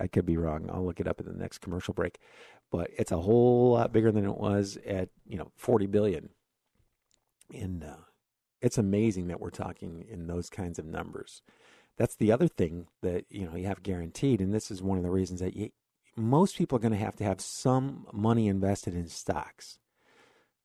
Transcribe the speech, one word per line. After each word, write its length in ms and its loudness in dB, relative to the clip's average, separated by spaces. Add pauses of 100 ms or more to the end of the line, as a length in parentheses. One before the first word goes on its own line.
I 60 -2
could 180 2
be 100 4
wrong. 380 -2
I'll 100 -4
look 160 -4
it 80 -4
up 120 -4
in 80 -10
the 100 -8
next 220 -10
commercial 340 -6
break. 240 -4 (540)
But 260 -2
it's 140 -2
a 80 0
whole 540 6
lot 200 2
bigger 180 6
than 140 2
it 120 -2
was 460 0
at, 260 -4 (180)
you 100 -10
know, 180 -12
forty 300 4
billion. 440 0 (1200)
And, 300 -8
uh, 140 -14 (640)
it's 180 2
amazing 480 2
that 120 -6
we're 120 -8
talking 580 -10
in 160 -10
those 240 -4
kinds 300 -8
of 60 -10
numbers. 580 -12 (540)
That's 180 0
the 160 4
other 160 4
thing 400 -2 (160)
that, 260 -2
you 160 -8
know, 100 -10
you 120 -4
have 160 -6
guaranteed, 580 0
and 120 2
this 180 -4
is 100 -8
one 160 0
of 60 0
the 80 -2
reasons 280 0
that 160 -4
you, 140 -8 (460)
most 420 4
people 200 0
are 40 0
gonna 140 2
have 220 -2
to 60 -4
have 180 -2
some 680 -2
money 360 2
invested 480 0
in 120 -4
stocks. 720 -8 (880)